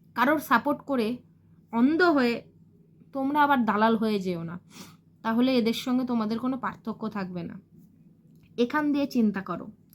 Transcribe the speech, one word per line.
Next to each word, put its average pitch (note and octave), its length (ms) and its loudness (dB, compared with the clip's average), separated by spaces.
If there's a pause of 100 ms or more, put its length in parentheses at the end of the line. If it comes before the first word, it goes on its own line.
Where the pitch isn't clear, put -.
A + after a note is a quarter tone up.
(160)
কারোর C#4+ 220 2
সাপোর্ট C#4 440 0
করে B3 340 -2 (560)
অন্ধ C#4 300 2
হয়ে C4 400 2 (720)
তোমরা C#4 300 0
আবার C#4 220 4
দালাল G#3+ 320 4
হয়ে G#3+ 220 0
যেও F#3 240 -4
না, E3 180 -10 (640)
তাহলে A#3+ 340 2
এদের A#3 160 2
সঙ্গে B3+ 320 -2
তোমাদের A3+ 340 -2
কোনো B3+ 200 -4
পার্থক্য G#3+ 500 -8
থাকবে F#3 340 -8
না। - 180 -12 (1000)
এখান C#4+ 340 0
দিয়ে C#4 140 0
চিন্তা G#3+ 340 0
করো, F#3 300 -8 (240)